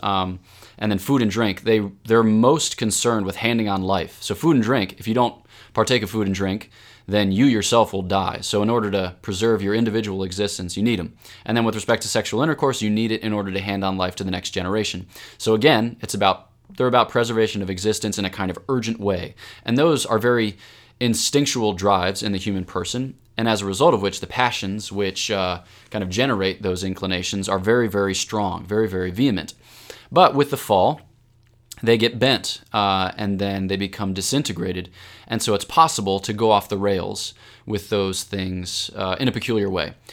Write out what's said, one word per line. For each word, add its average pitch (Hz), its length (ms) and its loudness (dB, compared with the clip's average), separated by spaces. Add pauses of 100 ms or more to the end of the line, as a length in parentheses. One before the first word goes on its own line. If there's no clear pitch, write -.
um, 92 380 -2 (380)
and 107 120 -2
then 101 80 0
food 131 240 0
and 110 80 2
drink, 101 320 0
they, 110 180 4 (240)
they're 113 180 4
most 113 540 4
concerned 110 500 0
with 95 100 -4
handing 113 320 0
on 98 140 0
life. 92 400 -2
So - 120 -6
food 156 220 2
and 120 60 4
drink, 107 360 0
if - 100 -8
you 110 60 0
don't 120 280 0 (300)
partake 113 300 2
of 98 80 -4
food 107 160 0
and 95 80 0
drink, 95 360 -2 (380)
then 98 240 2
you 113 140 4
yourself 113 460 4
will 98 100 -4
die. 92 400 -2
So 104 200 0
in 107 80 0
order 113 200 0
to 92 320 -2
preserve 107 400 0
your 98 120 0
individual 107 480 -2
existence, 92 540 -4
you 98 60 -2
need 110 180 2
'em. - 140 -10 (320)
And 113 100 0
then 117 80 2
with 110 100 0
respect 110 280 0
to 110 60 -6
sexual 110 340 -2
intercourse, 143 400 0
you 107 80 0
need 110 200 0
it 110 120 -2
in 110 100 -4
order 101 180 -4
to 95 100 -4
hand 98 240 -4
on 95 120 -2
life 92 200 -2
to 101 80 -6
the 92 60 -4
next 90 200 -6
generation. 95 560 -4 (320)
So 110 160 2
again, 117 480 4
it's - 120 -6
about, 98 360 0 (260)
they're 127 100 2
about 120 220 4
preservation 113 540 0
of 92 80 -4
existence 104 480 -2
in 101 60 -2
a 92 60 -4
kind 95 200 -4
of 87 80 -8 (100)
urgent 113 320 -2
way. 98 340 -4 (300)
And 117 140 0
those 151 260 4
are 113 140 2
very 113 380 2 (440)
instinctual 120 720 2
drives 95 500 0
in 107 100 -2
the 98 60 -2
human 98 260 -4
person, 123 500 -6 (220)
and 113 120 0
as 107 140 0
a 101 40 -4
result 123 280 4
of 98 80 0
which, 98 180 -2
the 95 60 -8
passions 107 680 -2
which, 98 380 -4
uh, 92 320 -2 (280)
kind 104 140 -4
of 92 60 -4
generate 98 520 0
those 92 220 -2
inclinations 95 640 -4
are 98 100 0
very, 113 300 2
very 98 260 0
strong, 95 500 -4
very, 104 240 0
very 92 220 -4
vehement. 95 440 0 (580)
But 170 220 6
with 143 160 2
the 143 60 -2
fall, 110 440 2 (840)
they 117 160 4
get 120 220 0
bent, - 400 0 (120)
uh, 95 440 2
and 101 240 -2
then 98 260 -2
they 98 100 -2
become 98 380 -4
disintegrated. 92 760 -4 (380)
And 117 160 -4
so 110 120 0
it's 101 100 -2
possible 98 560 2
to 110 120 -4
go 110 200 2
off 101 160 2
the 104 100 -4
rails 98 560 -2 (320)
with 104 220 -4
those 98 340 0
things, 92 720 -6
uh, 95 240 -2
in 131 80 -2
a 123 60 0
peculiar 107 380 -2
way. 90 240 -4 (180)